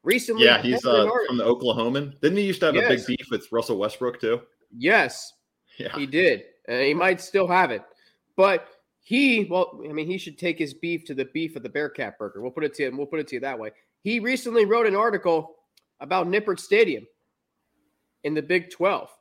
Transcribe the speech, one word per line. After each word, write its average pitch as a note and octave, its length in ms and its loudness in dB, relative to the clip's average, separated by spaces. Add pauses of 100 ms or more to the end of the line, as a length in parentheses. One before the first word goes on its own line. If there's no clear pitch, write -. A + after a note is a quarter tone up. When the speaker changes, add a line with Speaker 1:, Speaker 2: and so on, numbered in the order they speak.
Speaker 1:
Recently A3+ 420 2
Speaker 2:
Yeah, A#2+ 160 8
he's, B2 220 0
Speaker 1:
posted B2 120 4
an G#2+ 140 6
Speaker 2:
uh, - 40 0
Speaker 1:
article. A#3+ 140 0
Speaker 2:
from B2+ 100 -2
the A2 80 0
Oklahoman. A#2+ 760 0
Didn't E3+ 180 2
he G#3 60 0
used F#3+ 160 -4
to F3 60 2
have D3+ 100 2
a F#3+ 40 4
big A3 180 2
Speaker 1:
Yes. - 80 -10
Speaker 2:
beef B2 240 -6
with A2+ 220 -6
Russell A2+ 260 -2
Westbrook, A#2+ 420 -4
too? A#2 220 0 (340)
Speaker 1:
Yes. D3 560 0 (460)
Speaker 2:
Yeah. - 180 -8
Speaker 1:
He C#3+ 100 -6
did. C#3 360 2 (240)
And B2 160 -2
he C#3+ 120 2
might F3+ 260 0
still F#3+ 260 0
have F3 240 2
it. G#2 120 -6 (540)
But F#3+ 320 2 (320)
he, A#3+ 500 2
well, F3+ 380 -2
I D3+ 40 -12
mean, D#3 140 -6
he F#3 120 -4
should D#3 200 -14
take E3+ 200 -4
his C#3+ 160 -4
beef E3 300 -6
to C#3+ 100 -12
the C3 120 -4
beef D#3+ 280 -8
of C3 80 -12
the B2+ 60 -12
Bearcat C#3+ 500 -6
Burger. G2+ 220 -10
We'll B2+ 100 -6
put D#3 140 -6
it C#3+ 100 -4
to D3 120 -4
him. B2+ 100 -6
We'll C#3 100 -6
put D#3 140 -6
it D3 80 -8
to C3 80 -8
you A#2 40 -6
that C3 180 -6
way. A2 120 -10 (320)
He A3 180 -2
recently A#3 440 2
wrote A3+ 220 4
an G3 100 2
article F#3 600 0 (440)
about F3 260 -2
Nippert G3+ 320 -2
Stadium F#3+ 480 2 (1160)
in D3+ 100 -2
the D#3 80 0
Big F3 280 -2
Twelve. F3+ 380 -2 (120)